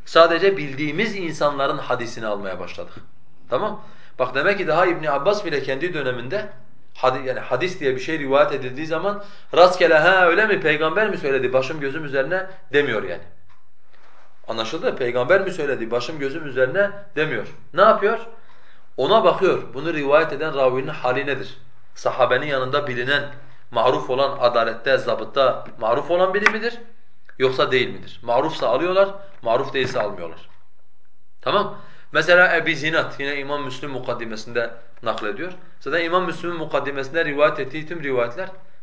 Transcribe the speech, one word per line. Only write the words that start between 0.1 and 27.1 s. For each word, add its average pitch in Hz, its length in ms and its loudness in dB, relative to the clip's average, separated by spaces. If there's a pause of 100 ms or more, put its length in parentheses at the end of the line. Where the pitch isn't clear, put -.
bildiğimiz 151 580 -2
insanların 147 600 0
hadisini 120 480 -4
almaya 98 340 -4
başladık. - 340 -8 (560)
Tamam? 202 320 -2 (380)
Bak 123 160 0
demek 190 220 2
ki 175 100 -2
daha 165 180 4
İbn 156 200 0
Abbas 170 400 2
bile 143 180 -2
kendi 143 300 -2
döneminde 139 560 -4 (460)
hadi-, 131 320 2
yani 117 120 -2
hadis 151 400 -2
diye 131 160 2
bir 131 60 -4
şey 160 180 -2
rivayet 143 320 4
edildiği 131 360 -4
zaman 190 360 -2 (320)
rastgele, 170 420 8
"Ha 180 300 8
öyle 202 200 6
mi, 180 140 2
peygamber 160 480 2
mi 175 80 -2
söyledi, 127 360 0
başım 131 260 0
gözüm 143 260 -4
üzerine," 147 420 -2 (260)
demiyor 123 300 2
yani. 85 200 -6 (1200)
Anlaşıldı? 117 480 -2
"Peygamber 123 460 2
mi 185 100 -2
söyledi, 120 400 -2
başım 143 280 -2
gözüm 143 280 -4
üzerine," 135 440 2 (240)
demiyor. 127 320 -2 (260)
Ne 165 80 2
yapıyor? 214 380 4 (800)
Ona 180 260 4
bakıyor. 175 500 2
Bunu 156 200 -4
rivayet 151 400 4
eden 143 220 -4
ravinin 135 320 2
hali 139 380 -2
nedir? 131 320 -4 (380)
Sahabenin 127 500 2
yanında 131 420 0
bilinen, 127 360 0 (480)
maruf 120 380 2
olan, 135 300 0
adalette, 117 580 2
zabıtta 117 680 0 (140)
maruf 123 320 0
olan 185 220 2
biri 208 160 2
midir? 220 280 -2 (640)